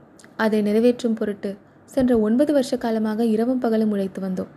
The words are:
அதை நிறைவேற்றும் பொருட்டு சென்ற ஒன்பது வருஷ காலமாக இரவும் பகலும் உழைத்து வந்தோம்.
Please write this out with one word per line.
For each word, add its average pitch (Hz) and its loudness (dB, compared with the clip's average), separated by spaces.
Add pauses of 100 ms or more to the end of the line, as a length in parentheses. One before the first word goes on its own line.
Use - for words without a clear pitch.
(360)
அதை 214 0
நிறைவேற்றும் 226 2
பொருட்டு 208 -6 (280)
சென்ற 247 2
ஒன்பது 247 2
வருஷ 254 0
காலமாக 220 -2
இரவும் 233 0
பகலும் 220 0
உழைத்து 196 -4
வந்தோம். 185 -6